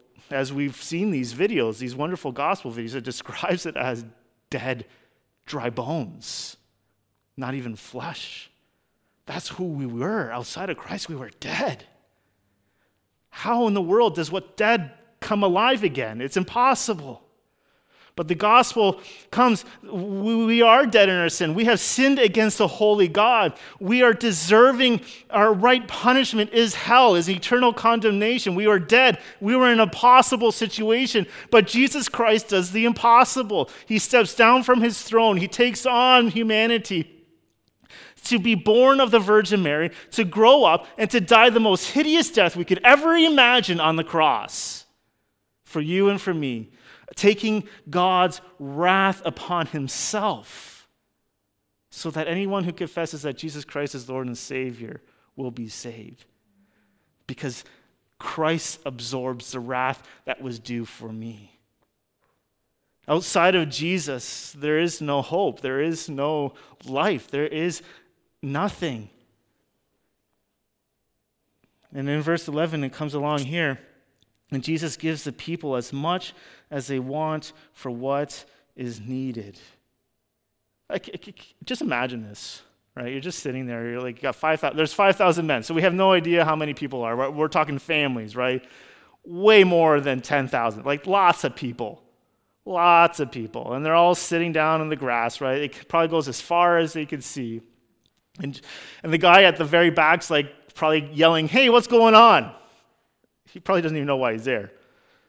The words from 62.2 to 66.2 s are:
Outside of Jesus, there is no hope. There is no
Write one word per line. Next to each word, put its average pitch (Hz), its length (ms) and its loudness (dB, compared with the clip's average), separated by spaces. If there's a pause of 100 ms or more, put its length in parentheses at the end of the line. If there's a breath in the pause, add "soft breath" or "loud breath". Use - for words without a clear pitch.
Outside 180 480 2
of 160 140 0
Jesus, 143 880 -8
there 151 220 -2
is 170 200 -4
no 143 220 -2
hope. 160 380 -4
There 135 200 -6
is 160 280 -6
no 143 460 -6 (300 soft breath)